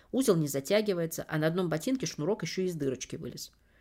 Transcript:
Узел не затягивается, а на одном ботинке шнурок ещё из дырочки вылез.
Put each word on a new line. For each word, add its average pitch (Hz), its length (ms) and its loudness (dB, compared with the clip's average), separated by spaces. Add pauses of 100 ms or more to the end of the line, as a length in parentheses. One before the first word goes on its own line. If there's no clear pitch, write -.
(120)
Узел 226 240 6
не 156 120 4
затягивается, 170 800 0
а 160 100 -2
на 156 80 4
одном 175 220 2
ботинке 165 380 0
шнурок 180 360 -2
ещё 180 200 -2
из 180 120 0
дырочки 139 420 -4
вылез. - 360 -10 (280)